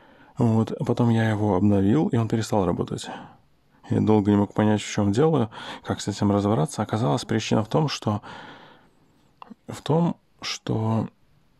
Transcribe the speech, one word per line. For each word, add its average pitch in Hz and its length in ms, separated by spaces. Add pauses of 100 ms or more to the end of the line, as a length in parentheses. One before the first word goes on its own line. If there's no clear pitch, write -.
(380)
Вот, 110 360
а - 100
потом 120 280
я 113 180
его 104 260
обновил, 104 540
и 127 80
он 113 100
перестал 110 380
работать. - 440 (800)
Я 110 120
долго 104 300
не 101 60
мог 101 160
понять, 107 280
в - 100
чём 101 220
дело, 139 360 (320)
как - 200
с - 80
этим 101 240
разобраться. 110 480
Оказалось, 120 420
причина 113 400
в - 60
том, 156 180
что, 104 340 (1500)
в - 120
том, 165 360 (240)
что 110 680 (520)